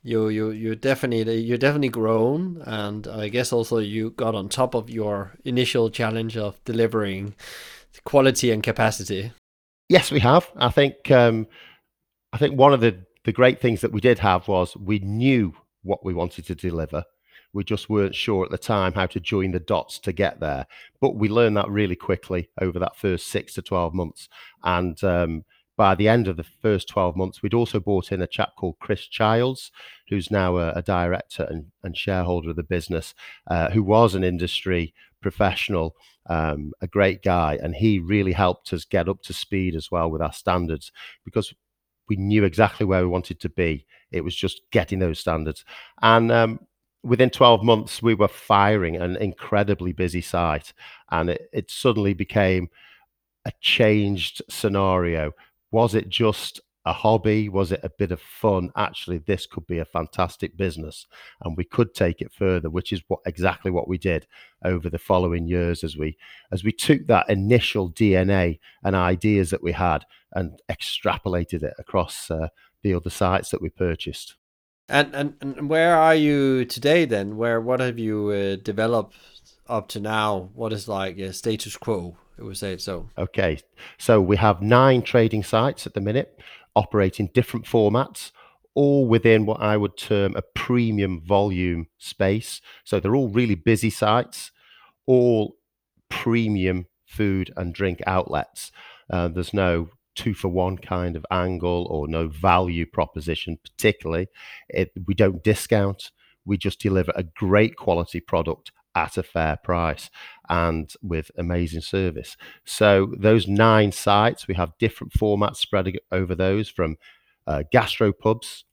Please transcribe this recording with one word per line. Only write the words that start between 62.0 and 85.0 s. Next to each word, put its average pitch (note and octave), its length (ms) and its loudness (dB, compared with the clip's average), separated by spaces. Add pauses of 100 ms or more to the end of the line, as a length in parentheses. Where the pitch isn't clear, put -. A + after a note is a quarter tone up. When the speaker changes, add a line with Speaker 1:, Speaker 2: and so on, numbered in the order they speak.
Speaker 2:
it - 100 -12
further, F2+ 380 -2
which F2 220 -6
is F2+ 160 -6
what, - 180 -4
exactly F2+ 440 -4
what F2 180 -4
we F#2 100 -4
did E2 280 -2 (380)
over F2 240 -2
the E2+ 100 -6
following F2 480 0
years F2 380 -2
as D#2 140 -8
we, D#2 180 -4 (340)
as F2+ 140 -4
we A2 80 0
took - 340 2
that G#2+ 220 4
initial G#2 600 2
D G2 280 4
N F#2 140 4
A F2+ 280 2 (260)
and F#2+ 120 2
ideas F2+ 540 2
that - 120 -4
we E2+ 100 -2
had E2 340 0 (280)
and - 260 -6 (100)
extrapolated F2 920 -4
it C2 160 -6
across, - 520 -6
uh, D#2+ 180 -4 (340)
the G2 120 0
other F2 160 -4
sites F#2+ 400 0
that - 100 -4
we F#2 80 -6
purchased. - 680 -6 (520)
Speaker 1:
And, C#3+ 260 0
and, C#3+ 280 -6
and C#3 260 -8
where E3 280 4
are D#3+ 180 6
you C#3 500 2
today C#3+ 400 2
then? G#2 320 -2
Where, A#2 240 0
what B2+ 200 0
have B2 180 -2
you, G#2+ 320 -2
uh, G2 260 0
developed A2 600 -2 (500)
up A2+ 220 -6
to G#2+ 120 -10
now? G#2 540 -2
What A2+ 180 -6
is, G#2 160 -8
like, F#2+ 300 -6
a F#2+ 160 -8
status A2 420 -6
quo, F2 400 -6 (220)
if G#2+ 60 -16
we G2 100 -12
say F#2+ 180 -8
it F2+ 80 -10
so? F2+ 380 -10
Speaker 2:
Okay, F2+ 400 -2 (400)
so A2 240 6
we F#2+ 160 4
have G2+ 240 2
nine B2 400 6